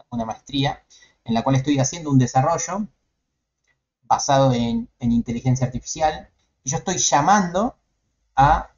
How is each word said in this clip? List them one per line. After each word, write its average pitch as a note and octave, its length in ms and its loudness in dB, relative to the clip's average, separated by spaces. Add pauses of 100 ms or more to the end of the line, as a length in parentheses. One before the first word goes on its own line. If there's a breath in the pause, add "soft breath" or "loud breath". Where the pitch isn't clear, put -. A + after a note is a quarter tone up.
una A#2 160 -6
maestría, C#3 580 -6 (400 soft breath)
en A2+ 120 -4
la A2+ 80 0
cual C3+ 120 2
estoy C#3 220 0
haciendo D3+ 320 -2
un C#3 80 6
desarrollo D#3+ 720 0 (1120)
basado C3+ 520 2
en, A#2 440 -4
en A#2+ 140 -2
inteligencia B2 560 0
artificial, D#3 640 -6 (320)
y B2+ 80 -6
yo D#3+ 60 -2
estoy F3+ 200 -6
llamando F3+ 800 0 (580)
a D3 420 2